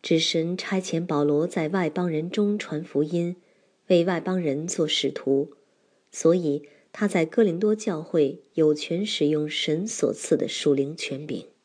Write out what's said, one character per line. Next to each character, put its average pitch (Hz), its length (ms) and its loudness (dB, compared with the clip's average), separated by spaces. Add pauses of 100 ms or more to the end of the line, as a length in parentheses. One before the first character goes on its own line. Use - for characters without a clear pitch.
指 160 200 2
神 170 360 0
差 190 240 -2
遣 170 240 -4
保 151 200 0
罗 147 240 2
在 165 200 -2
外 175 220 0
邦 180 180 -2
人 160 220 -2
中 208 260 0
传 165 280 -6
福 143 180 0
音， 170 320 -2 (540)
为 175 160 6
外 175 160 0
邦 185 200 -2
人 156 280 -2
做 165 180 -2
使 - 240 0
徒， 139 420 0 (600)
所 165 240 2
以 151 320 -2 (240)
他 208 160 -2
在 175 180 2
哥 226 160 2
林 175 160 2
多 214 160 2
教 190 260 -4
会 156 400 0 (140)
有 156 180 4
权 170 320 -2
使 180 220 0
用 151 220 0
神 156 360 -2
所 - 280 -2
赐 - 240 0
的 - 100 0
属 - 280 0
灵 139 220 -2
权 143 300 -8
柄。 123 220 -10 (160)